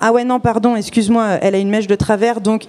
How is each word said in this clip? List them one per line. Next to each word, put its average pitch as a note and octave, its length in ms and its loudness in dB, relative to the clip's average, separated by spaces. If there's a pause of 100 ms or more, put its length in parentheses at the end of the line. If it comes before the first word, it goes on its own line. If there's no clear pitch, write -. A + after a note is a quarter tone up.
Ah A3+ 100 2
ouais, A#3+ 120 2
non, B3 160 -2
pardon, A3+ 360 0
excuse-moi, G#3+ 640 0
elle F#3+ 120 2
a G3 60 0
une G3 100 0
mèche G#3+ 160 0
de G3+ 100 0
travers, A3 460 0
donc G#3+ 280 0